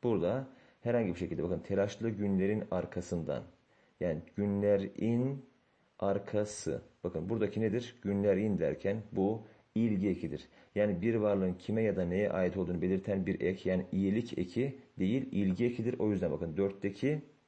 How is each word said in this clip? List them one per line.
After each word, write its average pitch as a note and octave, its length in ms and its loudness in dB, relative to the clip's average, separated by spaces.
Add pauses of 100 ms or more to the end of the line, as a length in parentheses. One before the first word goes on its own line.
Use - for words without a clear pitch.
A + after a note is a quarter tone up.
burada A2+ 460 0 (320)
herhangi A#2 340 0
bir E2+ 40 -10
şekilde E2 240 -4
bakın, F2 160 0
telaşlı G2+ 520 -2
günlerin G2+ 600 2
arkasından, E2+ 720 -4 (580)
yani E2+ 200 -2 (160)
günlerin G#2 1080 0 (540)
arkası. G2 840 -2 (220)
Bakın F2 240 -4
buradaki G#2+ 320 0
nedir? A2+ 420 -2
Günlerin G2+ 560 2
derken E2 380 0 (160)
bu G2+ 300 2 (320)
ilgi G#2+ 340 2
ekidir. E2+ 400 -4 (260)
Yani G2+ 280 2
bir A2+ 120 2
varlığın G2 400 2
kime A2 280 0
ya G2+ 140 4
da F#2 80 2
neye F#2 260 2
ait F#2 260 2
olduğunu F2 260 0
belirten F#2+ 440 0
bir F#2+ 140 0
ek, F#2+ 300 0
yani F#2 220 0
iyilik G2 460 0
eki A#2+ 400 -2 (200)
değil, A2+ 340 0
ilgi F#2+ 320 2
ekidir. A#2+ 340 0
O G#2+ 120 2
yüzden F2+ 220 2
bakın D#2 240 -4
dörtteki G2+ 680 -2 (260)